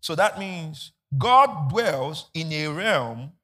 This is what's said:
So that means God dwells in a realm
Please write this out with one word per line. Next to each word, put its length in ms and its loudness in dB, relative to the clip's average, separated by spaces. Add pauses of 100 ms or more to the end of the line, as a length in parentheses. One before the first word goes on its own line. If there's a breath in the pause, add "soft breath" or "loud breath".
So 140 -6
that 240 2
means 540 -10 (260)
God 520 4
dwells 640 -2
in 180 -4
a 160 -2
realm 640 -2 (120)